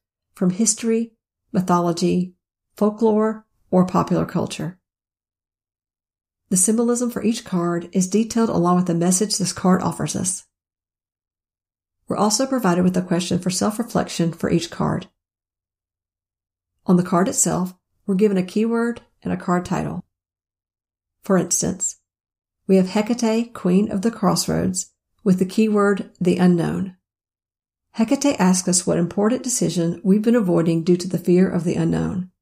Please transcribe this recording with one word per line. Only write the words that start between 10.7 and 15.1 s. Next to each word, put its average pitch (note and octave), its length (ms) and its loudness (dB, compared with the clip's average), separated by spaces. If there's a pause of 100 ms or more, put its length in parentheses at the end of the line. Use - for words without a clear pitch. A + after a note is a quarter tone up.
We're - 100 -4
also G#3+ 300 0
provided G#3 380 0
with F3+ 120 2
a F3+ 60 2
question F3+ 360 -2
for F3+ 120 -4
self-reflection F#3 840 -2
for - 180 -4
each E3 200 0
card. - 380 -4 (1800)